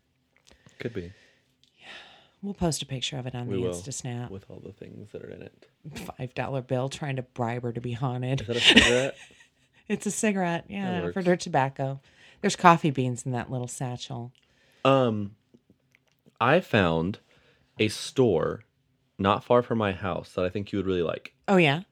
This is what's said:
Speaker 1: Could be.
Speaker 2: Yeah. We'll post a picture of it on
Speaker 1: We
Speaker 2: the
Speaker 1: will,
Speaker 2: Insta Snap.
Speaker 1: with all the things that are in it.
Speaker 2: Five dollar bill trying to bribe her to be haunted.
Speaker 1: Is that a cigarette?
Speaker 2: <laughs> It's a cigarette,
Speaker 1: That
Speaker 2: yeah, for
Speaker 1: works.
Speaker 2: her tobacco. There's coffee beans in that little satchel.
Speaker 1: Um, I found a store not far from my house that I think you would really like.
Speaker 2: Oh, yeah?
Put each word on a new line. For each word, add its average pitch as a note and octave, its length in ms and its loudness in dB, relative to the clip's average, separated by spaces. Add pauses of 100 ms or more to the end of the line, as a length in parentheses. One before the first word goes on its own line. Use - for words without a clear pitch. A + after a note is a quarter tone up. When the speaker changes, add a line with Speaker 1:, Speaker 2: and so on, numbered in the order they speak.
(800)
Speaker 1:
Could A#2 160 -8
be. G2 80 -8 (760)
Speaker 2:
Yeah. - 80 -20 (540)
We'll G3 140 -8
post E3 260 0
a C#3+ 60 -10
picture C3+ 320 -8
of B2 80 -8
it B2+ 80 -8
on A#2+ 140 -8
Speaker 1:
We G2 80 -4
Speaker 2:
the F#2+ 40 -2
Speaker 1:
will, F2+ 140 -2
Speaker 2:
Insta G2 180 -10
Snap. A#2+ 380 -8
Speaker 1:
with G2 180 -16
all - 160 -18
the - 80 -16
things - 400 -18
that - 100 -14
are - 80 -14
in - 120 -14
it. - 240 -20 (500)
Speaker 2:
Five B2+ 180 -8
dollar C3 280 -4
bill B2+ 260 -2
trying C#3 280 -8
to B2+ 60 -6
bribe A#2+ 400 -6
her A#2+ 100 -4
to A#2+ 100 -6
be B2 100 -6
haunted. B2+ 480 -2
Speaker 1:
Is G#2+ 60 -10
that A#2 100 -2
a A#2+ 40 -2
cigarette? B2 600 6
Speaker 2:
<laughs> - 60 -20 (640)
It's G#3+ 180 -2
a G#3 60 -2
cigarette, F#3+ 560 0
Speaker 1:
That - 40 -14
Speaker 2:
yeah, F#3 280 -4
for F3 60 -4 (120)
Speaker 1:
works. F3+ 80 -2
Speaker 2:
her F3+ 100 6
tobacco. C#3 640 -2 (420)
There's - 120 0
coffee E3+ 360 6
beans B2+ 360 -2
in C3 60 -4
that A#2 180 -4
little B2 160 -6
satchel. B2 640 -10 (540)
Speaker 1:
Um, A#2 480 4 (1080)
I C#3 200 6
found F2+ 580 2 (580)
a A2 120 2
store F2+ 720 0 (560)
not G2 240 2
far B2 200 4
from A#2 160 -2
my G#2 120 0
house F2 440 -6
that F#2 100 -2
I F2+ 40 0
think G2+ 220 -8
you G2+ 80 -2
would F#2 80 -2
really F#2 160 0
like. - 320 -6 (140)
Speaker 2:
Oh, G3+ 80 6
yeah? D#3+ 240 4 (120)